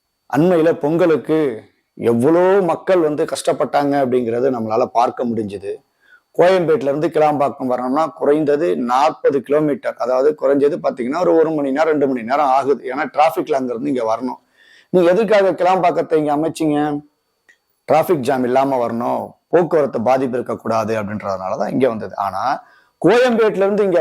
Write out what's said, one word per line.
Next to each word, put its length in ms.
அண்மையில 360
பொங்கலுக்கு 560
எவ்வளோ 460
மக்கள் 380
வந்து 240
கஷ்டப்பட்டாங்க 640
அப்படிங்கிறது 520
நம்மளால 300
பார்க்க 320
முடிஞ்சுது. 440
கோயம்பேட்டுல 540
இருந்து 240
கிளாம்பாக்கம் 560
வரணும்னா 320
குறைந்தது 500
நாற்பது 460
கிலோமீட்டர், 560
அதாவது 260
குறைஞ்சது 340
பாத்தீங்கன்னா 400
ஒரு, 60
ஒரு 160
மணி 200
நேரம், 160
ரெண்டு 180
மணி 200
நேரம் 260
ஆகுது. 240
ஏன்னா 140
டிராஃபிக்ல 440
அங்கிருந்து 340
இங்க 180
வரணும். 280
நீங்க 200
எதுக்காக 480
கிளாம்பாக்கத்தை 600
இங்க 140
அமைச்சீங்க? 420
டிராஃபிக் 380
ஜாம் 200
இல்லாம 360
வரணும், 380
போக்குவரத்து 560
பாதிப்பு 300
இருக்கக்கூடாது 600
அப்படின்றதுனாலதான் 760
இங்க 200
வந்தது. 200
ஆனா 160
கோயம்பேட்டுல 640
இருந்து 220
இங்க 140